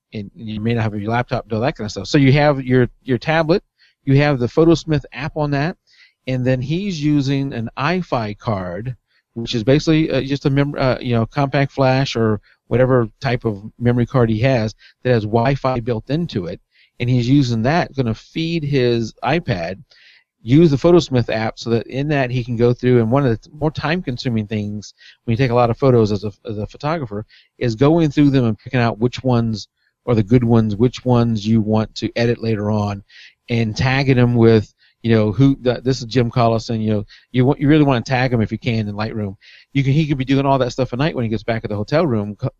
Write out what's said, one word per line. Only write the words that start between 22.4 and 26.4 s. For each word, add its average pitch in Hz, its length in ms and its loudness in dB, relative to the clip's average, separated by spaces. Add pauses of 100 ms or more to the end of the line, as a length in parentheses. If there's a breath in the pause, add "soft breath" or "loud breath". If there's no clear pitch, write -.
can 123 120 -6
go 120 180 4
through, 123 260 4
and 110 100 2
one 143 140 2
of 120 160 0
the - 100 -20
more 151 200 -4
time-consuming 139 760 -4
things 104 460 -8 (320 loud breath)
when 117 80 -2
you 113 60 0
take 131 120 2
a 117 40 -2
lot 120 160 4
of 113 80 -2
photos 117 340 4
as 101 100 -4
a, 104 100 -8 (120)